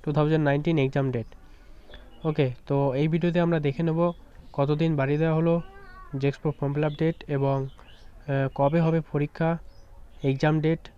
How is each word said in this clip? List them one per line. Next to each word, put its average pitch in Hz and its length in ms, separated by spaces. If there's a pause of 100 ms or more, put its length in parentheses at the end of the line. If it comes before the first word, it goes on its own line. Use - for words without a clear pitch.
two 151 80
thousand 151 360
nineteen 147 300
এক্সাম 135 320
ডেট। 120 160 (960)
ওকে, 151 260 (160)
তো 139 280
এই 147 140
ভিডিওতে 170 320
আমরা 170 200
দেখে 143 220
নেব 165 300 (400)
কতদিন 151 440
বাড়িয়ে 143 220
দেওয়া 160 160
হলো 165 260 (600)
Gexpo 139 280
ফর্ম 139 240
ফিল 151 100
আপ 151 140
ডেট 165 300
এবং, 139 380
আহ, - 880
কবে 143 260
হবে 165 200 (120)
পরীক্ষা, 165 460 (640)
এক্সাম 151 380
ডেট 160 380